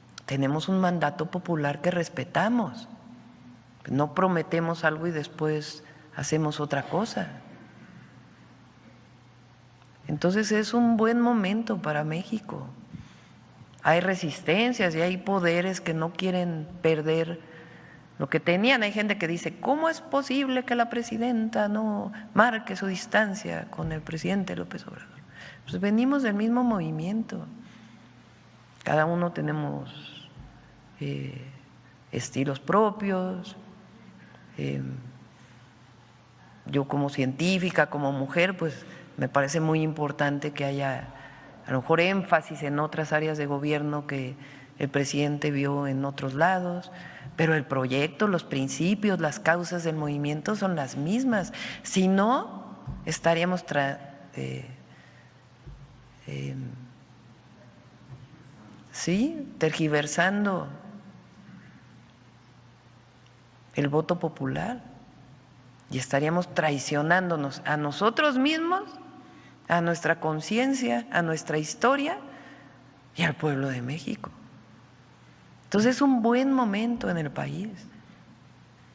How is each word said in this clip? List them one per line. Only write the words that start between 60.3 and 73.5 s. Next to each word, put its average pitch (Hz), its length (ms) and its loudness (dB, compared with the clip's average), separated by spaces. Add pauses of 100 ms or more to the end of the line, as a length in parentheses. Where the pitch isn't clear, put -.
el 143 140 2
voto 147 300 2
popular 160 640 -4 (1080)
y 127 80 -4
estaríamos 156 560 0
traicionándonos 156 1080 0
a 147 120 0
nosotros 220 600 2
mismos, 320 440 0 (840)
a 170 120 4
nuestra 165 400 2
conciencia, 233 880 0
a 170 120 2
nuestra 160 360 0
historia 277 600 0 (960)
y 170 60 0
al 156 120 2
pueblo 139 340 0